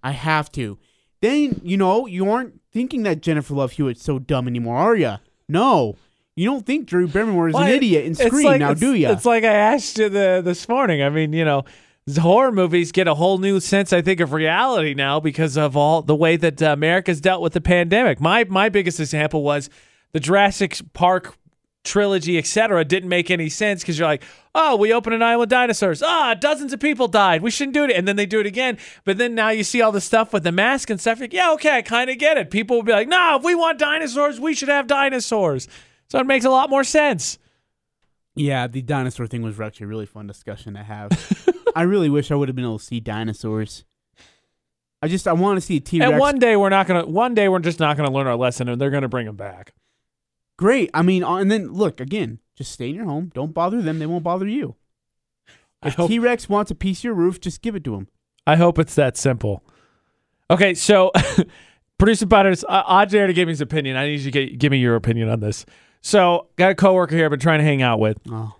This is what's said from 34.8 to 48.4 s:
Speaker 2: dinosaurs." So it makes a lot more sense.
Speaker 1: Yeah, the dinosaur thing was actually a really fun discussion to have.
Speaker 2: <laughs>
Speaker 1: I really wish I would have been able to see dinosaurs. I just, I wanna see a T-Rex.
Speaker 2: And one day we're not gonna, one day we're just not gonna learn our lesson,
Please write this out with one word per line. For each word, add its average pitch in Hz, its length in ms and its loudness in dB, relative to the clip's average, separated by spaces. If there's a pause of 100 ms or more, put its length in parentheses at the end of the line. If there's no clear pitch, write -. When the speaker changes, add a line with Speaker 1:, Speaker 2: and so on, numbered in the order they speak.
Speaker 2:
dinosaurs." 233 800 -2 (420)
So 262 120 -2
it 254 60 -2
makes 269 180 0
a 262 60 4
lot 269 200 2
more 269 140 2
sense. 214 520 -2 (1000)
Speaker 1:
Yeah, 135 320 -2
the 127 140 -8
dinosaur 127 440 -4
thing 117 160 -8
was 107 180 -8
actually 107 260 -12
a - 20 -10
really 107 180 -10
fun 104 220 -18
discussion 101 460 -16
to 104 100 -16
have. 104 260 -12 (560)
Speaker 2:
<laughs> 480 80 0
Speaker 1:
I 165 80 0
really 180 280 2
wish 143 200 0
I 147 60 0
would 143 120 -2
have 131 60 -6
been 127 100 -4
able 110 140 -4
to - 60 -14
see 117 160 -8
dinosaurs. 110 840 -6 (1160)
I 156 60 -4
just, 185 180 -4
I 180 60 2
wanna 185 280 2
see 160 180 -4
a - 20 -2
T-Rex. 175 320 0
Speaker 2:
And 247 80 2
one 285 180 0
day 233 160 4
we're 202 140 2
not 190 180 2
gonna, 175 200 -2
one 226 280 -2
day 202 140 2
we're 185 100 2
just 165 220 -4
not 147 160 0
gonna 143 160 -2
learn 135 160 -2
our 120 80 -2
lesson, 123 320 -2